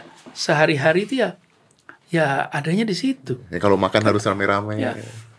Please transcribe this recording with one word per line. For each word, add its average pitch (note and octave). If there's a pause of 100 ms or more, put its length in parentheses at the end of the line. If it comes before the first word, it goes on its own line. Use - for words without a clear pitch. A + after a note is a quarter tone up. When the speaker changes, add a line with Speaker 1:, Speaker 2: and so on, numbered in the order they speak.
(320)
Speaker 1:
sehari-hari D#3+
itu C4
ya, F#3 (720)
ya D3
adanya D#3+
di G3+
situ. - (100)
Speaker 2:
Ya, E2+
kalau G2+
makan G2
harus G#2
rame-rame. G2+
Speaker 1:
Ya. - (420)